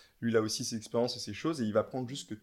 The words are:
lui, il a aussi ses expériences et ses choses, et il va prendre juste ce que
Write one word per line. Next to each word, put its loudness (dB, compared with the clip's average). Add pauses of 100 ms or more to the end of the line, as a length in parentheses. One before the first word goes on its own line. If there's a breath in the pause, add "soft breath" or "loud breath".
(200 loud breath)
lui, 2
il 6
a 8
aussi 0
ses -4
expériences 0
et -10
ses -6
choses, -2
et 2
il 0
va 4
prendre -4
juste -10
ce -6
que -14